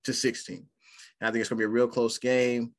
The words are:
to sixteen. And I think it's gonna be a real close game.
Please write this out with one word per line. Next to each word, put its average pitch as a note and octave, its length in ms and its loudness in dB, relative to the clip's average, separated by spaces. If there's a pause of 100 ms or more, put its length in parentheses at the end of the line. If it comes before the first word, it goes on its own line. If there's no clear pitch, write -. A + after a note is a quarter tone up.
to C3 80 -4
sixteen. - 520 -4 (540)
And A2+ 80 -2
I A2 40 0
think A2+ 100 0
it's G#2 80 -2
gonna A2+ 100 -2
be A2 60 2
a - 20 0
real A#2 200 4
close A#2 300 0
game. B2 600 0